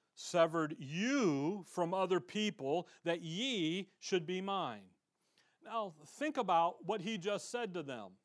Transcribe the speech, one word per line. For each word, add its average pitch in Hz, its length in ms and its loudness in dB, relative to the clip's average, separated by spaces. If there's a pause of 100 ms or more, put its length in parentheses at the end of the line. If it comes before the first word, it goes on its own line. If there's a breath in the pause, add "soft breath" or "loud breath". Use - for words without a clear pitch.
(140 soft breath)
severed 165 640 2
you 180 880 0
from 170 280 0
other 185 260 4
people, 175 680 -2 (160 loud breath)
that 175 180 0
ye 180 760 -2
should 175 280 -2
be 185 160 -4
mine." 147 460 -4 (760 soft breath)
Now, 214 320 -6 (100)
think 294 320 -4
about 180 480 4
what 196 160 0
he 220 180 -2
just 196 320 -2
said 240 240 -4
to 175 80 -4
them. 110 420 -10